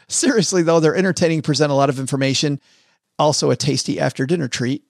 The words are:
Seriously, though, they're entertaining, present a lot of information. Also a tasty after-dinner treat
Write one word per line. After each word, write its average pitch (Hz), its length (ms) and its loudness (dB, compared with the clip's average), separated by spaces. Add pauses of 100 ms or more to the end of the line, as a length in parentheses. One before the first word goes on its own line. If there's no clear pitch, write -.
Seriously, 220 540 0
though, 165 180 4
they're 156 160 2
entertaining, 175 460 0
present 147 300 0
a 139 40 2
lot 139 140 4
of 131 100 -4
information. 135 600 -2 (580)
Also 151 320 2
a 131 60 2
tasty 139 440 -4
after-dinner 143 480 -2
treat 127 420 -4